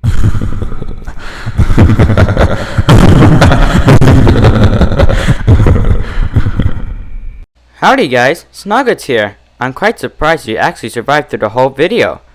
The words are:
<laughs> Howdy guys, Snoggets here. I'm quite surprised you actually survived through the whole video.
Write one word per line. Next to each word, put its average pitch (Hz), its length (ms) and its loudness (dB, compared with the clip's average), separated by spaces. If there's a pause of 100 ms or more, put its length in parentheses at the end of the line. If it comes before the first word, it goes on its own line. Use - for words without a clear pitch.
<laughs> - - 0 (340)
Howdy 233 300 0
guys, 127 440 -2
Snoggets - 520 -4
here. 107 340 -4 (220)
I'm 131 140 -8
quite 208 260 -6
surprised 151 480 -6
you 110 100 -6
actually 127 320 -6
survived 135 400 -4
through 120 100 -8
the 107 100 -4
whole 127 200 -2
video. 139 520 -4 (140)